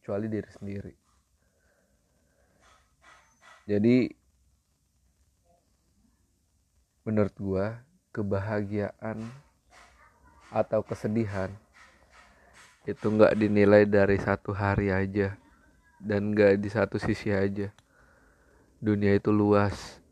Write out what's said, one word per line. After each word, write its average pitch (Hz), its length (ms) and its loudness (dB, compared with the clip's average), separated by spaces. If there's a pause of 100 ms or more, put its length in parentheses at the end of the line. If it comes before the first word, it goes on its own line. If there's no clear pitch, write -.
Kecuali 104 240 -8
diri 107 240 -8
sendiri. 101 440 -14 (2750)
Jadi, 113 400 4 (3000)
menurut 107 320 -2
gua, 101 480 -6 (260)
kebahagiaan 104 1120 -6 (1300)
atau 110 320 -2
kesedihan 107 640 -6 (1400)
itu - 240 -6
nggak 107 320 4
dinilai 104 480 6
dari 101 320 2
satu 101 320 -4
hari 101 400 -2
aja 98 480 -2 (560)
dan 104 400 -4
nggak 101 240 6
di 104 80 -6
satu 101 320 -2
sisi 110 320 -4
aja. 101 400 -4 (1120)
Dunia 101 320 2
itu 101 160 0
luas. 104 680 0 (100)